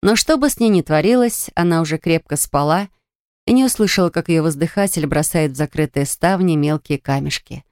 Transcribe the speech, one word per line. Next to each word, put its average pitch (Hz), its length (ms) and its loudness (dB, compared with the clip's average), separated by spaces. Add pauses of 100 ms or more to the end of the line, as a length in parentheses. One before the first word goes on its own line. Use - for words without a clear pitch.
Но 208 140 2
что 311 220 2
бы 277 120 2
с - 100 -8
ней 233 100 2
ни 190 120 4
творилось, 220 720 0
она 170 240 2
уже 160 180 -2
крепко 160 380 -2
спала 151 540 -2 (560)
и - 80 2
не 262 100 4
услышала, 202 460 0
как 165 200 -6
её 165 140 2
воздыхатель 165 600 -2
бросает 151 460 0
в 131 40 -12
закрытые 147 500 -2
ставни 180 500 0
мелкие 147 420 -2
камешки. 139 760 -6